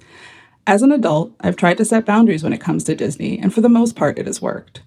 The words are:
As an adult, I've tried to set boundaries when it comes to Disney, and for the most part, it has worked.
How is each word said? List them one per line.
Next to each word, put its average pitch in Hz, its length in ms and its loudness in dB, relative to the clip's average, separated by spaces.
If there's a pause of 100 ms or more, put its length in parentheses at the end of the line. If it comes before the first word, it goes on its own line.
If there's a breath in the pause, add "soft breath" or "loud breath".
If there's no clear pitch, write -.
(680 loud breath)
As 208 160 4
an 269 100 6
adult, 170 480 0
I've 180 160 -2
tried 180 220 2
to 220 60 0
set 226 200 0
boundaries 202 380 2
when 165 100 -4
it - 80 -6
comes 160 240 -4
to 156 120 -2
Disney, - 420 -6
and 190 160 -2
for 226 60 0
the 226 80 4
most 233 260 2
part, - 240 -2
it - 80 -8
has - 160 -10
worked. - 440 -10